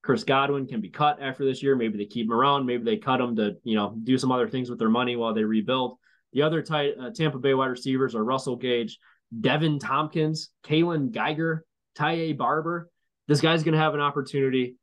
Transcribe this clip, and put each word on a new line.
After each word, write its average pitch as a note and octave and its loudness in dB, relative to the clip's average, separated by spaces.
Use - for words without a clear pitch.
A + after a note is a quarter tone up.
Chris A#2 0
Godwin C#3 0
can A#2+ -6
be F#2 -8
cut D3+ 0
after C3+ -4
this C3 -2
year. C3+ 4
Maybe A2+ -2
they G#2 -4
keep A#2 -6
him A2+ 0
around. C3+ 4
Maybe B2 -2
they A2+ 0
cut B2+ 0
him A#2+ -2
to, G#2 0
you A2+ -2
know, G#2 -2
do B2+ 2
some C3 2
other A#2+ 2
things B2 -4
with A#2+ -8
their A2+ 2
money A#2+ 2
while A2+ -2
they G#2+ 0
rebuild. A2+ 0
The C3 2
other D#3 0
tight, D3 -2
uh, B2 -10
Tampa C#3 -2
Bay C3+ 4
wide C3 2
receivers C3 -2
are A2 0
Russell C3 -2
Gage, A#2+ -2
Devin D3 2
Tompkins, D#3 -2
Kalen D#3 0
Geiger, D#3 -2
Tye D#3+ -2
Barber. D#3+ -4
This D3 4
guy's D#3+ 4
gonna D#3 4
have D#3 4
an D3 -2
opportunity C3+ 0